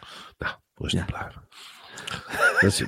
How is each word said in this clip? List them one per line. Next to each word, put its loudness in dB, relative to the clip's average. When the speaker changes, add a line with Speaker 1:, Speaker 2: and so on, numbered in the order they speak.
Speaker 1:
Nou, -4
rustig -2
Speaker 2:
Ja. -4
Speaker 1:
blijven. -8
Dat 6
is, 4